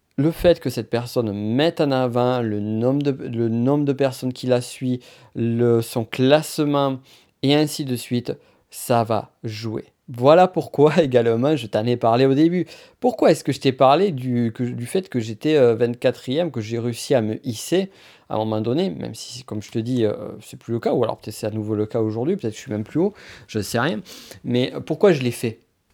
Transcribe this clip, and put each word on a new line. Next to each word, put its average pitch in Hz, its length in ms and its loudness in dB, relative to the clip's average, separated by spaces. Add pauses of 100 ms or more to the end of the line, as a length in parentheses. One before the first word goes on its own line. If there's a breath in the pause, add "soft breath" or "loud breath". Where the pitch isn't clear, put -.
(160)
le 147 140 2
fait 170 300 2
que 131 100 -4
cette 117 180 -6
personne 120 420 -2
mette 120 520 0
en 143 80 2
avant 123 500 0
le 107 180 -2
nombre 113 440 0
de, 143 80 0
le 117 400 -2
nombre 131 340 2
de 143 80 0
personnes 127 400 -2
qui - 140 -8
la 123 160 2
suit, 127 380 -6 (340 loud breath)
le, 117 480 2
son 113 240 -4
classement, 143 920 0 (420 soft breath)
et 139 120 4
ainsi 151 300 0
de 127 120 -4
suite, 123 360 -4 (380 soft breath)
ça 117 340 0
va 110 280 -4 (120)
jouer. 110 400 -8 (240)
Voilà 147 380 6
pourquoi 151 520 2
<laughs> 175 40 4
également 123 540 2
je 117 100 -6
t'en 107 180 -2
ai 120 120 2
parlé 120 280 4
au 135 80 4
début. 160 340 2 (340 loud breath)
Pourquoi 247 320 4
est-ce 151 120 0
que 143 80 -2
je - 80 -6
t'ai 135 120 2
parlé 147 380 4
du, 123 440 -2
que, - 80 -6
du 120 240 -6
fait 95 240 -4
que 123 100 -2
j'étais, 113 360 -2
euh, 120 180 6
vingt-quatrième, 127 760 -2
que 120 120 -6
j'ai 113 160 -6
réussi 120 360 -2
à 123 60 4
me 110 260 -4
hisser 175 440 -2 (400 loud breath)
à 113 60 -4
un - 20 0
moment 110 220 -2
donné, 135 280 0
même 120 260 -10
si, - 300 -16
comme 107 180 -10
je - 80 -20
te 120 80 -4
dis, 117 260 0
euh, 104 100 0 (260)
c'est - 180 -20
plus - 140 -10
le 117 80 -4
cas, - 140 -2
ou 131 100 2
alors 113 140 -4
peut-être - 160 -12
c'est - 120 -8
à 104 40 -2
nouveau 107 240 -4
le 104 120 -2
cas 113 140 -4
aujourd'hui, 113 360 -2
peut-être 113 160 -6
que - 40 -16
je - 60 -18
suis - 100 -10
même 107 120 -4
plus 147 160 -4
haut, 202 120 0 (360 loud breath)
je 110 100 -6
ne 101 40 -2
sais 117 160 -4
rien. 123 220 -2 (440 loud breath)
Mais 123 280 0 (140)
pourquoi 170 260 4
je 139 100 0
l'ai 123 80 0
fait ? 117 300 -6 (340)